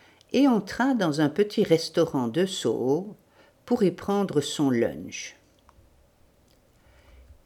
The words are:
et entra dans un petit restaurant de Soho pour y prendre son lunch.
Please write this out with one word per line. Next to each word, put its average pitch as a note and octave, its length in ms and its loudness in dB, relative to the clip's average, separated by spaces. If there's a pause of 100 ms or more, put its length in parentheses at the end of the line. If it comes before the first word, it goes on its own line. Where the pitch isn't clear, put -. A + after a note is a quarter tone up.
(320)
et C4+ 140 4
entra B3 480 0
dans D#3+ 260 0
un D3+ 80 4
petit G#3 360 0
restaurant D#3+ 640 0
de D#3+ 180 0
Soho D#3 680 -2 (480)
pour A#3+ 180 0
y F3+ 80 4
prendre G3+ 500 -2
son C#3 300 0
lunch. F#2+ 640 -4 (2000)